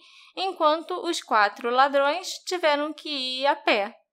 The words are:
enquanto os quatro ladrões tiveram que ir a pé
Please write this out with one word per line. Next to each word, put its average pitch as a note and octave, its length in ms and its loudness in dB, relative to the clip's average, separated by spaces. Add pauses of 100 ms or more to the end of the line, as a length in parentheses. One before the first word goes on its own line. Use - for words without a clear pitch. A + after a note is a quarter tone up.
(360)
enquanto E4 540 0 (160)
os E4 160 -4
quatro G#3+ 480 0
ladrões C#4 580 2 (160)
tiveram D#4 480 0
que D4+ 160 -16
ir C4 380 -4
a D4 80 4
pé A#3 400 0 (180)